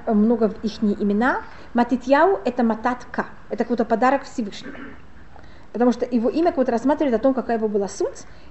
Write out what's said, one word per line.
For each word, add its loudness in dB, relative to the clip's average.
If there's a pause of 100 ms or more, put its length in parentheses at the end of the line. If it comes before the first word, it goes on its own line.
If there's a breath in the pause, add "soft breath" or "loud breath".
много 4
в -6
ихние -2
имена. 0 (300 loud breath)
Мататьяу — 4
это -2
Мататка, -2 (220)
это -2
какой-то 0
подарок 2
Всевышнего. -8 (960 loud breath)
Потому 4
что 0
его 2
имя 2
как 2
будто 4
рассматривает 4
о 0
том, 4
какая 0
его 0
была 0
суть. -6 (240 soft breath)